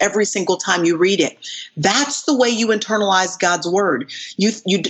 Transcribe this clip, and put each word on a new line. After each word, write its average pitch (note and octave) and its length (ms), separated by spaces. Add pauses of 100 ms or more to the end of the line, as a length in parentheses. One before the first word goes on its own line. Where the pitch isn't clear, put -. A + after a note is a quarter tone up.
every G3+ 240
single F#3 320
time F3+ 300
you E3+ 100
read F#3 240
it. - 160 (400)
That's A3 460
the D#4 120
way B3 140
you A3+ 200
internalize G#3 720
God's F3 300
word. F3 420 (280)
You, G#3 140 (120)
you, F#3 260